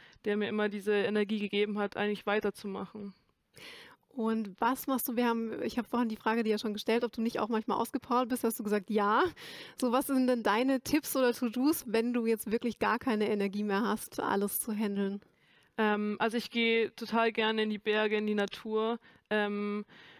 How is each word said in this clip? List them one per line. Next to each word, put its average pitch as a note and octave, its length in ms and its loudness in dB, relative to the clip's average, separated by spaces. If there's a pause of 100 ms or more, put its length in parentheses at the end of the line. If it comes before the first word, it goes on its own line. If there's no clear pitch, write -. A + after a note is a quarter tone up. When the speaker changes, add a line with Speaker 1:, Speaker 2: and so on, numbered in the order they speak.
(240)
Speaker 1:
der G#3 140 0
mir G#3 100 0
immer G#3 220 0
diese G3+ 240 -2
Energie G#3 460 2
gegeben G#3 380 0
hat, G3+ 200 -2
eigentlich G#3 280 -2
weiterzumachen. G3+ 880 -4 (960)
Speaker 2:
Und A3 500 -2
was B3 280 0
machst C4 200 0
du? A#3+ 80 -4
Wir A#3+ 120 2
haben, A3+ 340 -2
ich A#3 160 -4
hab A3+ 100 0
vorhin A#3+ 220 0
die G#3+ 60 -6
Frage A3+ 280 0
dir G#3+ 80 0
ja G#3 60 2
schon G#3+ 160 -4
gestellt, A3+ 300 0
ob A3+ 80 -2
du A3 100 -4
nicht A3+ 180 -2
auch G#3+ 100 0
manchmal A3 280 0
ausgepowert B3 520 0
bist, B3+ 140 0
hast A3+ 140 0
du A3+ 60 -6
gesagt, G#3 260 -2
„Ja.“ G#3+ 340 4 (560)
So, B3 120 2
was C4 160 2
sind C4 200 2
denn B3 140 2
deine B3 400 2
Tipps - 340 0
oder B3+ 180 4
To-dos, B3 520 0
wenn A3+ 280 0
du A#3+ 120 0
jetzt A3+ 240 0
wirklich A3+ 300 -2
gar G#3+ 180 2
keine G#3+ 320 0
Energie G3+ 340 0
mehr G3+ 180 0
hast, G#3+ 380 -2
alles G3 400 0
zu - 120 -4
handeln? G3+ 500 -2 (560)
Speaker 1:
Ähm, G#3 420 2
also A3+ 180 0
ich - 120 -4
geh A3+ 460 2
total A3+ 360 0
gerne A3 300 0
in G#3+ 80 0
die G#3+ 80 -2
Berge, G#3+ 400 2
in G#3+ 80 0
die G#3+ 80 0
Natur. A3 640 -2 (320)
Ähm, G#3 560 -2 (340)